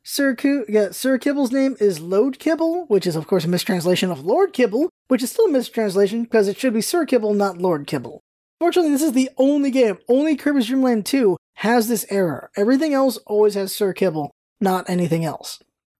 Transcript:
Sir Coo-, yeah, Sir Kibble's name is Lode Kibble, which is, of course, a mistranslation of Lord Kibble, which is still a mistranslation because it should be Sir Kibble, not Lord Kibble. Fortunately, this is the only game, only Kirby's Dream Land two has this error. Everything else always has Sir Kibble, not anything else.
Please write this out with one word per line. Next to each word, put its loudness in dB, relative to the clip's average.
Sir -2
Coo-, 0
yeah, 2
Sir 0
Kibble's -2
name 0
is 2
Lode 0
Kibble, 0
which 0
is, -2
of -6
course, 0
a -4
mistranslation 0
of -8
Lord 2
Kibble, 0
which 0
is -4
still 2
a 2
mistranslation 0
because 2
it -4
should 0
be 0
Sir -2
Kibble, 0
not -2
Lord -2
Kibble. -8
Fortunately, 2
this 0
is 0
the 2
only 2
game, 2
only 2
Kirby's 0
Dream 0
Land 2
two 2
has 2
this -2
error. -2
Everything 2
else 0
always 2
has -4
Sir 0
Kibble, -2
not 0
anything 0
else. -10